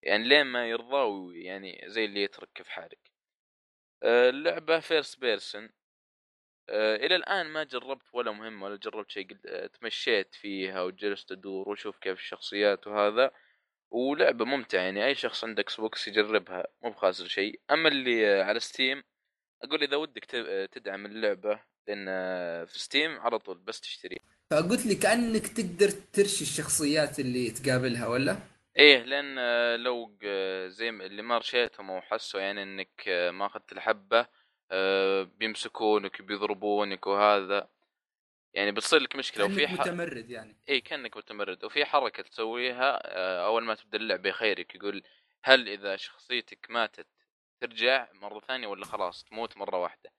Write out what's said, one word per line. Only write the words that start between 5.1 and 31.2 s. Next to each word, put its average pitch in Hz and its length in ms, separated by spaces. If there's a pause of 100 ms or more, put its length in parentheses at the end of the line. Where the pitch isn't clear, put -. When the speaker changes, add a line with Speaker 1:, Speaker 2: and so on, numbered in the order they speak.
Speaker 1:
person. 110 500 (1000)
آه، 107 260
إلى 147 200
الآن 180 320
ما 156 160
جربت 131 500
ولا 120 180
مهمة 107 340
ولا 101 100
جربت 104 360
شيء، 95 180
قلت، 101 160
آه، 90 220
تمشيت - 680
فيها 95 460
وجلست 95 500
أدور 95 380
وأشوف 104 280
كيف 92 220
الشخصيات - 680
وهذا. 107 440 (600)
ولعبة 131 540
ممتعة، 120 360
يعني 95 240
أي 139 100
شخص - 280
عنده 110 180
إكس - 140
بوكس - 320
يجربها، 104 600 (140)
مو 117 80
بخاسر 92 380
شيء. 104 320 (120)
أما 160 180
اللي، 123 380 (140)
آه، - 20
على 107 160
Steam، 135 440 (600)
أقول 147 200
إذا 139 120
ودك 143 300
ت-، - 100
آه، 98 300
تدعم 101 400
اللعبة، 104 540 (280)
لأن، 101 220
آه، 90 560
في - 140
Steam 151 400
على 113 200
طول 92 180
بس 95 240
تشتري. - 380 (320)
Speaker 2:
فقلت 175 340
لي 202 100
كأنك 220 520
تقدر 196 420
ترشي - 540
الشخصيات 147 760
اللي 123 320
تقابلها، 127 560
ولا؟ 135 300 (400)
Speaker 1:
إيه، 135 260
لأن، 139 360
آه، 120 360
لو 117 460
ق-، 95 460
زي 110 240
ما 101 140
اللي 101 160